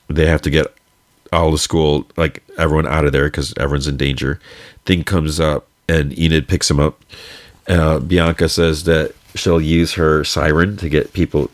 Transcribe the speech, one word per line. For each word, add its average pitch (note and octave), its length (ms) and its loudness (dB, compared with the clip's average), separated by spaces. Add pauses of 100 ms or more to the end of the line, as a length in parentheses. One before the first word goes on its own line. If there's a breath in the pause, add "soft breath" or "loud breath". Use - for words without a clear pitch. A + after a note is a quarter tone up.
They D#2 180 0
have D#2 160 2
to D#2 80 -2
get D2+ 240 0 (580)
all E2 180 2
the D#2 80 0
school, D2+ 480 0 (100)
like, D#2+ 280 -4 (120)
everyone D#2+ 300 0
out D#2 180 0
of C#2+ 60 2
there C#2+ 180 2
'cause D2 280 -6
everyone's C#2+ 320 -2
in C#2+ 80 -4
danger. C#2 420 -4 (480 loud breath)
Thing F2+ 160 0
comes D#2 380 -2
up D2+ 260 -2 (220)
and D2 280 0
Enid D#2+ 300 2
picks - 240 -2
him D2 80 2
up. D2+ 240 -2 (640 loud breath)
Uh, D#2+ 320 2
Bianca E2 500 0
says D#2+ 360 0
that D#2+ 300 0 (200)
she'll E2+ 260 0
use D#2+ 340 0
her D#2 280 2
siren D#2+ 540 0
to F2+ 120 -6
get D2 240 0
people, D#2 420 -2